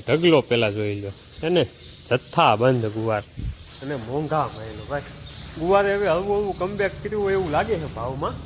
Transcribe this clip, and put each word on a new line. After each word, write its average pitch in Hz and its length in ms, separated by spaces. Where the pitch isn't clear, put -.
ઢગલો 160 320
પહેલાં 117 280
જોઈ 104 260
લો, 98 80
હે 156 80
ને? 170 140
જથ્થાબંધ 123 800
ગુવાર 110 280
અને 143 120
મોંઘા 143 480
માયલો 110 360
ભાઈ. 143 260
ગુવારે 196 380
હવે 202 180
હળવું 202 220
હળવું 202 240
કમબેક 202 320
કર્યું 208 220
હોય 196 140
એવું 175 180
લાગે 208 260
છે 139 140
ભાવમાં. 135 380